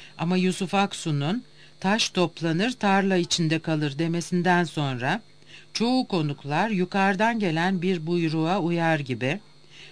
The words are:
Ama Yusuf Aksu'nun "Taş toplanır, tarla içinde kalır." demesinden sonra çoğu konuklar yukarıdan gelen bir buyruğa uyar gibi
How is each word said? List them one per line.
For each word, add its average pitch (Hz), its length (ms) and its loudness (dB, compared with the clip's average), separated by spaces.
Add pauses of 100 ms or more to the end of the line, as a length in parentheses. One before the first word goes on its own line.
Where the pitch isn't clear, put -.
(180)
Ama 180 200 0
Yusuf 185 360 0
Aksu'nun 190 680 -2 (360)
"Taş 208 300 0
toplanır, 170 600 0
tarla 196 460 2
içinde 165 420 0
kalır." 151 400 -2
demesinden 175 640 2
sonra 143 580 -2 (520)
çoğu 247 340 0
konuklar 151 640 0
yukarıdan 196 680 0
gelen 175 420 0
bir 175 260 -2
buyruğa 165 520 0
uyar 165 400 2
gibi 131 400 -4 (520)